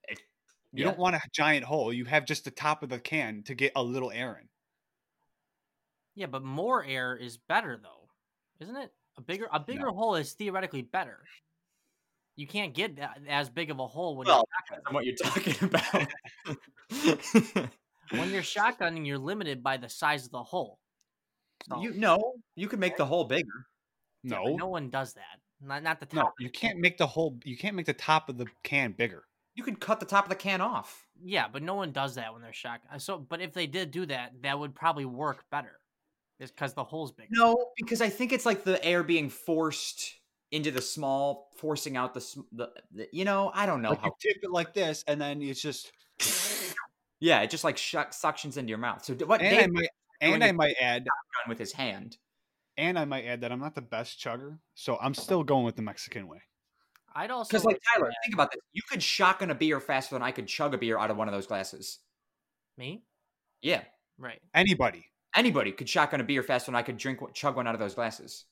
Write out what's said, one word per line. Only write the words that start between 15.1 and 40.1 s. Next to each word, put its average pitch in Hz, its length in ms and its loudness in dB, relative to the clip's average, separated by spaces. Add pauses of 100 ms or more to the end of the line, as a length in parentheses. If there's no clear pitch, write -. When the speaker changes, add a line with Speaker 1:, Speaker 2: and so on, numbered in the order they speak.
Speaker 1:
talking 175 400 0 (2000)
about. 139 200 0
<laughs> - 40 -20 (320)
Speaker 3:
When - 180 0
you're 196 120 0
shotgunning, 175 680 0
you're 143 100 -2
limited 147 460 -4
by 135 140 2
the 120 100 -10
size 147 380 0
of 123 60 -16
the 123 120 -8
hole. 123 360 -6 (880)
So 151 120 -6
Speaker 1:
You, 226 120 -6
no, 208 400 4 (240)
you 196 100 -4
could 202 120 -4
make 180 180 2
the 147 80 4
hole 160 180 2
bigger. 131 440 -2 (560)
Speaker 3:
Yeah, 117 200 -4
but 120 60 2
Speaker 2:
No. 151 80 2
Speaker 3:
no 175 100 -4
one 160 220 -4
does 135 240 -4
that. 92 260 -20 (220)
Not, 139 220 -6
not 160 180 0
the 139 120 -14
Speaker 2:
No, 151 100 4
Speaker 3:
top - 80 4
of - 80 -16
Speaker 2:
you 123 80 -6
Speaker 3:
the 120 40 -8
Speaker 2:
can't 226 220 -2
Speaker 3:
can. 175 80 -4
Speaker 2:
make 175 160 4
the 156 100 4
hole, 147 380 -2
you 127 100 -8
can't 202 200 -4
make 175 100 -4
the 143 80 0
top 156 340 4
of 123 100 -8
the 120 100 -6 (160)
can 135 280 0
bigger. 95 320 -2 (320)
Speaker 1:
You 233 80 -10
could 233 160 -6
cut 220 220 0
the 196 40 -6
top 202 200 4
of 185 40 -14
the 185 60 0
can 190 240 -2
off. 196 480 -4 (160)
Speaker 3:
Yeah, 180 240 0
but 139 160 -8
no 185 120 -2
one 175 180 -4
does 135 220 -2
that 113 180 -8
when 117 80 -20
they're 113 100 -18
shotgun. 120 480 -12
So, 190 180 -6
but 160 220 -10
if 175 140 -8
they 175 140 -2
did 170 240 -4
do 175 160 -4
that, 123 340 -6
that 143 180 0
would 143 160 -8
probably 147 300 0
work 131 440 -6
better. 120 300 -8 (580)
It's 131 140 -14
'cause 135 220 -6
the 135 100 -6
hole's 156 300 -8
bigger. - 180 -20
Speaker 1:
No, 233 460 6
because 233 240 -2
I 220 80 4
think 240 240 0
it's, 247 120 0
like, 202 200 2
the 185 180 4
air 175 200 4
being 156 260 2
forced - 920 -2 (320)